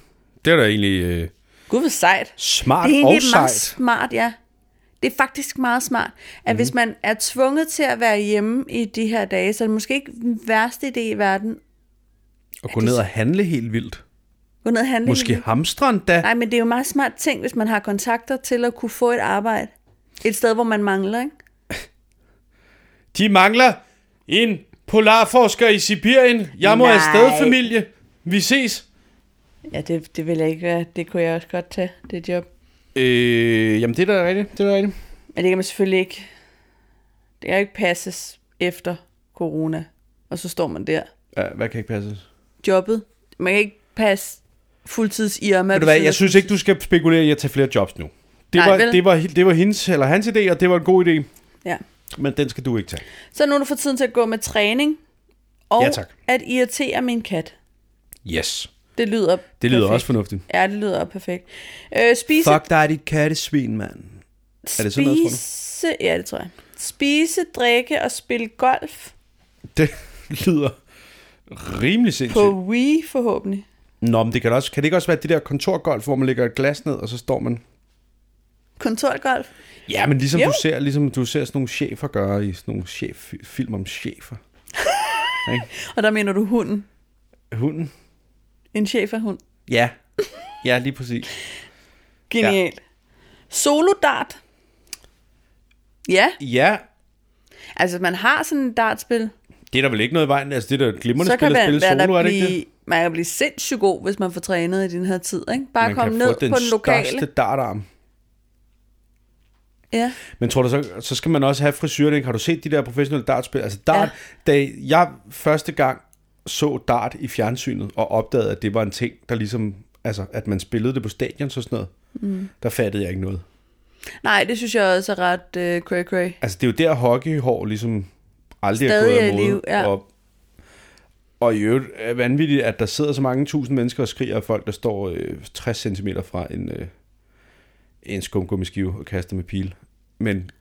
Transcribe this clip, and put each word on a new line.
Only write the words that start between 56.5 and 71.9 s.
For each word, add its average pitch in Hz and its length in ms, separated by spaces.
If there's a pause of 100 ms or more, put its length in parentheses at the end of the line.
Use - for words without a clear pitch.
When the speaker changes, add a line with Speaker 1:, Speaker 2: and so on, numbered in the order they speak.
Speaker 2:
min 240 200
kat. 165 340 (720)
Speaker 1:
Yes. - 440 (260)
Speaker 2:
Det 233 120
lyder 190 280 (240)
Speaker 1:
Det 120 100
lyder 120 100
Speaker 2:
perfekt. 101 120
Speaker 1:
også 120 120
fornuftigt. 104 360 (120)
Speaker 2:
Ja, 185 140
det 202 80
lyder 202 300
perfekt. 180 400 (520)
Øh, 233 180
spise 214 380
Speaker 1:
Fuck 156 160
dig, 156 200
dit 156 160
kattesvin, 151 720
mand. - 260 (760)
Er 113 40
det 202 100
sådan 139 100
noget, 285 180
tror 339 80
du? - 60
Speaker 2:
Spise, - 520 (140)
ja, 165 160
det 180 80
tror - 120
jeg. 175 120 (280)
Spise, 302 640 (140)
drikke 247 460
og 247 100
spille 233 360
golf. - 640 (640)
Speaker 1:
Det 151 120 (260)
<laughs> - 300
lyder 147 240 (1120)
rimelig 123 320